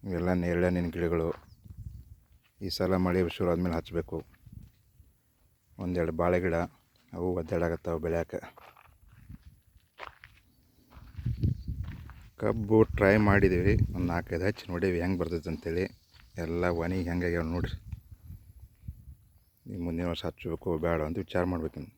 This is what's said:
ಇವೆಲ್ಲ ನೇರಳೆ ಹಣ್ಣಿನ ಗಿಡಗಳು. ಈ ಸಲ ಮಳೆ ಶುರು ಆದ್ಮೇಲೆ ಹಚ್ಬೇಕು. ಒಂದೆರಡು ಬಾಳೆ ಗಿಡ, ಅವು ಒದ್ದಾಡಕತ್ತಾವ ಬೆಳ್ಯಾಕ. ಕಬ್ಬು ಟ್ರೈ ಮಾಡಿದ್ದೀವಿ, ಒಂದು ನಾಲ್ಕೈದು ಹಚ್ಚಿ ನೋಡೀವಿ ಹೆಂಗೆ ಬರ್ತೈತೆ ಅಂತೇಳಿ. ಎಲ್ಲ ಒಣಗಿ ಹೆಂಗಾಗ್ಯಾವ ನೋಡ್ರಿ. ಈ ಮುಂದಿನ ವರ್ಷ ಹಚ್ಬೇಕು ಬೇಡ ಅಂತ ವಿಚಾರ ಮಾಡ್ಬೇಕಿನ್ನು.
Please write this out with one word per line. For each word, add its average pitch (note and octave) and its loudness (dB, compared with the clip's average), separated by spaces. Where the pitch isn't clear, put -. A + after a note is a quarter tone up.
ಇವೆಲ್ಲ F2+ 0
ನೇರಳೆ F2 2
ಹಣ್ಣಿನ F2 2
ಗಿಡಗಳು. E2+ 0
ಈ F#2+ -6
ಸಲ F#2+ 2
ಮಳೆ F2+ 2
ಶುರು F2+ -2
ಆದ್ಮೇಲೆ E2+ 0
ಹಚ್ಬೇಕು. E2 -4
ಒಂದೆರಡು F2 0
ಬಾಳೆ F2 2
ಗಿಡ, F2+ 0
ಅವು F2+ -2
ಒದ್ದಾಡಕತ್ತಾವ E2+ -2
ಬೆಳ್ಯಾಕ. E2 -2
ಕಬ್ಬು A2 4
ಟ್ರೈ G#2 6
ಮಾಡಿದ್ದೀವಿ, G2 6
ಒಂದು F2+ 0
ನಾಲ್ಕೈದು F2 -2
ಹಚ್ಚಿ G2+ -4
ನೋಡೀವಿ F2 0
ಹೆಂಗೆ F2+ 0
ಬರ್ತೈತೆ E2+ -4
ಅಂತೇಳಿ. E2 -2
ಎಲ್ಲ E2+ -2
ಒಣಗಿ F2 0
ಹೆಂಗಾಗ್ಯಾವ E2+ 0
ನೋಡ್ರಿ. - -4
ಈ G2 -8
ಮುಂದಿನ E2+ -4
ವರ್ಷ E2+ -4
ಹಚ್ಬೇಕು E2 -4
ಬೇಡ E2 0
ಅಂತ D#2 -2
ವಿಚಾರ F2+ -2
ಮಾಡ್ಬೇಕಿನ್ನು. D#2+ -4